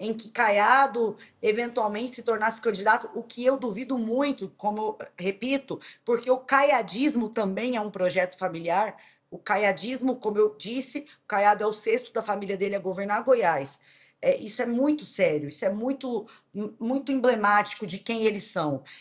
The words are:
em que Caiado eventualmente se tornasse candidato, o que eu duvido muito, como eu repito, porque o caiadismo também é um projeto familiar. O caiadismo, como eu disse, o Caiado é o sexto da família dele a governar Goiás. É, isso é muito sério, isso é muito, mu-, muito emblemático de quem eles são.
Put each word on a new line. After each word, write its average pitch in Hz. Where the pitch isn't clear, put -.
em 214
que -
Caiado 226
eventualmente 226
se 233
tornasse 220
candidato, 214
o 226
que 240
eu 262
duvido 247
muito, 240
como 208
eu 220
repito, 196
porque 233
o 254
caiadismo 247
também 220
é 214
um 214
projeto 180
familiar. 170
O -
caiadismo, 214
como 208
eu 214
disse, 254
o -
Caiado 208
é 208
o 214
sexto 233
da 226
família 202
dele 196
a 196
governar 196
Goiás. 175
É, 180
isso 214
é 233
muito 277
sério, 151
isso -
é 190
muito, 233
mu-, 208
muito 269
emblemático 214
de 180
quem 226
eles 208
são. 151